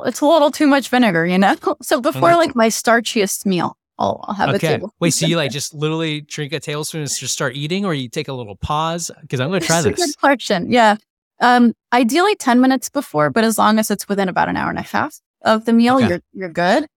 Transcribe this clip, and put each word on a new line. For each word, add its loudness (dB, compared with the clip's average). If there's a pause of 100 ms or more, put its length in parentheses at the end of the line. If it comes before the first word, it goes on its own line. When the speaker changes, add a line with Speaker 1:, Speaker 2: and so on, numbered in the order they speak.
Speaker 1:
it's -4
a 2
little 4
too 0
much 2
vinegar, 2
you 2
know? 4 (140)
<laughs> -4
So 0
before, 2
Speaker 2:
Okay. 4
Speaker 1:
like, 0
my 2
starchiest 0
meal, -2 (220)
I'll, -4
I'll -8
have 0
a 0
Speaker 2:
Okay. -2
Speaker 1:
tablespoon -4
Speaker 2:
Wait, 0
so -2
you, 0
Speaker 1:
of 0
Speaker 2:
like, -4
just -10
literally -4
drink -10
a -8
tablespoon -8
and -8
just -6
start -4
eating, -4
or -2
you -4
take -8
a -10
little -10
pause? -4 (180)
'Cause -4
I'm -2
gonna -2
try 0
Speaker 1:
That's 0
a 6
Speaker 2:
this. 0
Speaker 1:
good -8
question. 0
Yeah. 6 (440)
Um, 4 (180)
ideally 2
ten 2
minutes 0
before, -2
but 2
as 0
long 4
as -2
it's -4
within -2
about 0
an -4
hour -2
and -6
a -6
half -6 (220)
of 0
the 2
meal, 4
Speaker 2:
Okay. 4
Speaker 1:
you're, -2 (120)
you're -10
good. 0 (100)